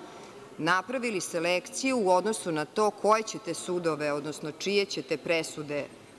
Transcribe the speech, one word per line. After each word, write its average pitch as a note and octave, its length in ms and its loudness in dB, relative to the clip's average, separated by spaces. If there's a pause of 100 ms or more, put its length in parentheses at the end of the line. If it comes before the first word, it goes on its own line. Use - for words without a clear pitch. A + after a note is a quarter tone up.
(580)
napravili F#3 640 0
selekciju F3+ 760 0
u F#3 120 4
odnosu F3+ 420 2
na D3+ 120 0
to G#3+ 260 2
koje G#3+ 320 4
ćete E3+ 320 -6
sudove, D#3+ 580 0
odnosno D3 400 -4
čije G3 320 2
ćete D#3+ 320 -4
presude, D3 680 -2 (340)